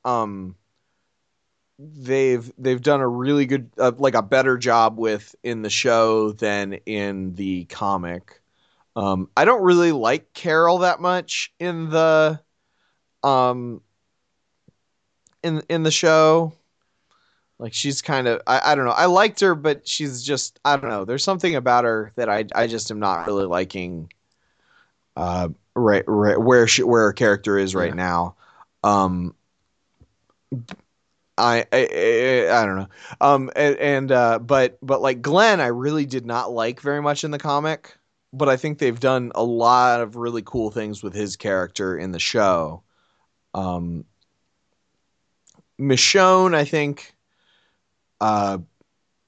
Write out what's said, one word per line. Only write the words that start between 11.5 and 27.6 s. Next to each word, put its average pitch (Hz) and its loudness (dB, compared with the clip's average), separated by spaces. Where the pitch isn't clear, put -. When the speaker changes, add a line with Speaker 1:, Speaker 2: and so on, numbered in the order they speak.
Speaker 1:
in 170 -6
the, 156 2
um, 123 0
in, 160 -2
in 165 -2
the 160 2
show. 160 4
Like, 117 -12
she's 139 -6
kind 131 -2
of, 117 -2
I, 131 2
I - 4
don't 135 0
know. 120 0
I 175 2
liked 202 2
her, 190 4
but 147 -4
she's 131 -8
just, 135 -6
I 143 4
don't 135 -4
know. 101 -6
There's 127 -4
something 185 -2
about 123 2
her 110 -2
that 117 -4
I, 107 0
I 117 0
just 113 -6
am 107 -8
not 92 -2
really 98 -2
liking, 90 -6
uh, 87 -4
right, 110 2
right, 104 2
where 117 6
she, - 2
where 113 4
her 104 2
character 101 0
is 95 -2